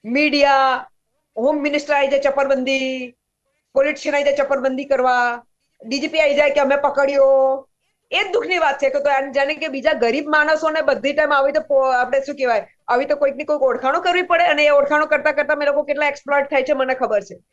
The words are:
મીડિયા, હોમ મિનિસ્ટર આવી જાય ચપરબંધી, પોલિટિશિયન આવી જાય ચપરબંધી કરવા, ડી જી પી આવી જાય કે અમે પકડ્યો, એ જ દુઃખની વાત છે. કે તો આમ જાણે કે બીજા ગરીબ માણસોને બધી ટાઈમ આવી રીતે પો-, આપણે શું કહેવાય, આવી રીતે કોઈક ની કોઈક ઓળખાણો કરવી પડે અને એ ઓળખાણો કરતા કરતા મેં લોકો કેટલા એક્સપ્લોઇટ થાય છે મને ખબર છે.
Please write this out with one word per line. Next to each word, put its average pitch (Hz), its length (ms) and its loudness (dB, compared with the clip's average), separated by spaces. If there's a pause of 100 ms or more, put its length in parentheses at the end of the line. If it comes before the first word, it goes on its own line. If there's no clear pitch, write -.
મીડિયા, 269 800 2 (500)
હોમ 285 240 -2
મિનિસ્ટર 294 320 -4
આવી 277 140 2
જાય 277 120 0
ચપરબંધી, 269 920 -2 (600)
પોલિટિશિયન 285 420 -2
આવી 285 80 0
જાય 285 100 0
ચપરબંધી 269 520 -2
કરવા, 247 600 0 (400)
ડી 247 140 -4
જી 302 80 -4
પી 320 120 -2
આવી 294 140 2
જાય 294 160 2
કે 285 100 0
અમે 277 160 2
પકડ્યો, 277 920 2 (440)
એ 381 120 0
જ 370 100 -4
દુઃખની 370 240 0
વાત 294 200 2
છે. 269 120 0
કે 277 100 -2
તો 285 100 0
આમ 277 220 0
જાણે 277 220 0
કે 311 140 -6
બીજા 277 260 -2
ગરીબ 254 360 0
માણસોને 311 520 2
બધી 269 320 0
ટાઈમ 294 200 0
આવી 277 180 2
રીતે 311 80 0
પો-, 269 320 0
આપણે 254 280 0
શું 269 160 -6
કહેવાય, 226 320 -2 (200)
આવી 247 180 0
રીતે 294 100 0
કોઈક 285 200 0
ની 277 80 -10
કોઈક 294 180 -2
ઓળખાણો 262 380 0
કરવી 359 220 0
પડે 339 220 2
અને 302 220 2
એ 294 40 6
ઓળખાણો 294 360 4
કરતા 302 260 0
કરતા 294 240 -2
મેં 294 120 -2
લોકો 285 160 0
કેટલા 294 240 -2
એક્સપ્લોઇટ 285 420 -2
થાય 269 140 0
છે 294 100 -2
મને 262 200 -2
ખબર 226 280 -2
છે. 180 200 -20 (100)